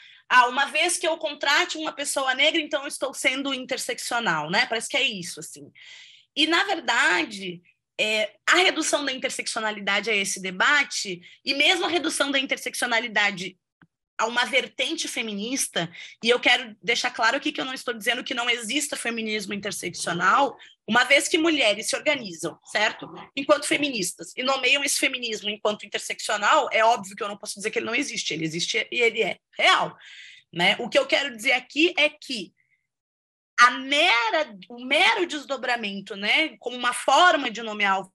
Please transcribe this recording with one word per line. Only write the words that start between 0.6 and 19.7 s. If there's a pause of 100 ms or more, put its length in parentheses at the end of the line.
vez
que
eu
contrate
uma
pessoa
negra,
então
eu
estou
sendo
interseccional,
né?
Parece
que
é
isso,
assim. (640)
E,
na
verdade, (400)
é, (160)
a
redução
da
interseccionalidade
a
esse
debate, (240)
e
mesmo
a
redução
da
interseccionalidade (580)
a
uma
vertente
feminista, (320)
e
eu
quero
deixar
claro
aqui
que
eu
não
estou
dizendo
que
não
exista
feminismo
interseccional, (300)